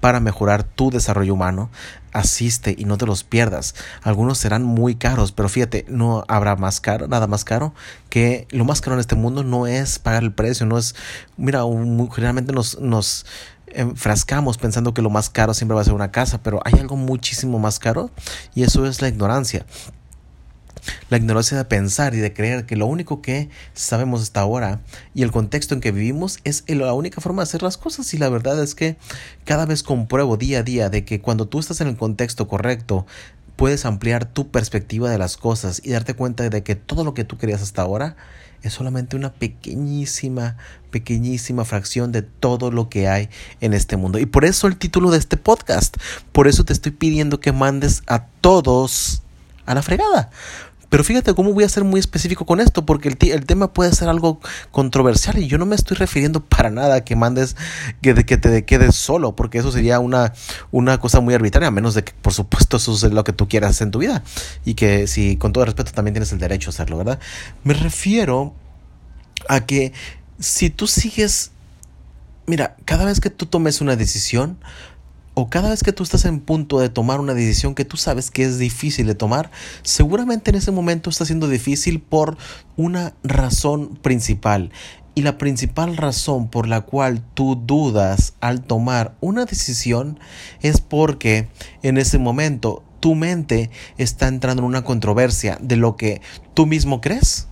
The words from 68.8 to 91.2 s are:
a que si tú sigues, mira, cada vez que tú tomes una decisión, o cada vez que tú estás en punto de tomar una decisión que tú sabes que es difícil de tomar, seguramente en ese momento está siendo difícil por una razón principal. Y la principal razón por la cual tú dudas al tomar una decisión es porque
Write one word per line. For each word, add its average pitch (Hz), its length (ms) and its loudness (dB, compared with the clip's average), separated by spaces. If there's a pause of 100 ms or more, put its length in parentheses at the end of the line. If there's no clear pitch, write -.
a 131 160 2
que 135 300 -2 (460)
si - 280 0
tú - 180 -4
sigues, - 640 0 (920)
mira, 151 380 -2
cada 165 220 2
vez 202 120 2
que 196 120 2
tú - 160 -8
tomes 160 340 0
una 135 160 2
decisión, 120 640 -2 (760)
o 123 140 0
cada 190 220 0
vez 214 120 -2
que - 100 2
tú - 100 -4
estás - 240 2
en 156 140 0
punto 147 380 0
de 127 120 2
tomar 123 300 0
una 139 120 -2
decisión 120 420 2
que 131 120 -2
tú - 100 -12
sabes 131 340 -2
que 131 140 0
es 127 140 0
difícil 127 480 -2
de 107 80 2
tomar, 113 360 0 (320)
seguramente 214 680 2
en 202 60 4
ese 196 160 0
momento 170 360 0
está 170 160 -4
siendo 156 240 -2
difícil 139 520 -2
por 156 360 0 (400)
una 175 460 -2
razón 135 720 0
principal. 107 720 0 (440)
Y 147 80 0
la 143 160 0
principal 143 580 -2
razón 135 520 -2
por 113 200 -2
la 113 140 0
cual 131 400 -2 (120)
tú 135 220 0
dudas 117 840 0
al 123 220 -2
tomar 117 580 -2
una 214 240 -2
decisión 127 720 -4 (420)
es 151 200 2
porque 131 680 0 (340)